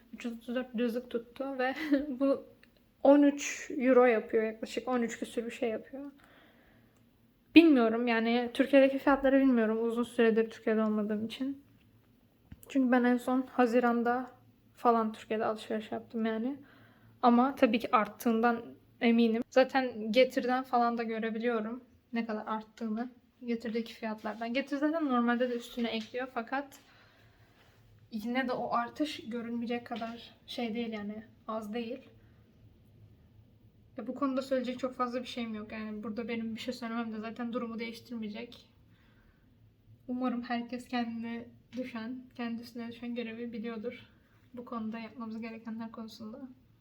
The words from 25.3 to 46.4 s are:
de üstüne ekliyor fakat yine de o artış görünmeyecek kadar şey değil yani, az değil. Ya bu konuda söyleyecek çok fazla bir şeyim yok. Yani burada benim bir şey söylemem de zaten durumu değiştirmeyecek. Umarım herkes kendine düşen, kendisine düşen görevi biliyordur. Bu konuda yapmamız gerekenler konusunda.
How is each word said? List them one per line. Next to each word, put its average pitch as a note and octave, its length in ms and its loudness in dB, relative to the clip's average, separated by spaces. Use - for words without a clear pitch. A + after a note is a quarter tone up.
de B3 40 -4
üstüne A#3 340 -4
ekliyor A3+ 460 -6
fakat C4+ 460 -6
yine A#3+ 360 -2
de B3+ 40 0
o - 220 -4
artış A#3+ 540 -4
görünmeyecek A#3 580 -4
kadar A#3 480 -10
şey A#3 280 -4
değil A#3 180 -4
yani, G#3 320 -8
az G#3+ 260 -6
değil. A#3+ 340 -8
Ya A3 100 -10
bu B3 80 -6
konuda C4+ 280 -2
söyleyecek B3+ 360 -2
çok B3+ 180 -6
fazla B3 260 -4
bir B3 60 -12
şeyim A3+ 260 -6
yok. G#3+ 180 -10
Yani G#3+ 300 -8
burada A3+ 260 -6
benim A3+ 260 -4
bir G#3+ 60 -10
şey B3 140 -6
söylemem A3+ 380 -6
de A3 60 -8
zaten A3+ 340 -8
durumu A3+ 260 -6
değiştirmeyecek. A3+ 880 -10
Umarım B3 340 -2
herkes A#3+ 460 -6
kendine A#3 560 -6
düşen, B3+ 460 -8
kendisine A#3 560 -8
düşen A#3+ 220 -10
görevi A#3 380 -8
biliyordur. A#3 560 -8
Bu A#3+ 100 -12
konuda A3+ 340 -6
yapmamız A3 420 -10
gerekenler A3+ 520 -10
konusunda. A3 460 -14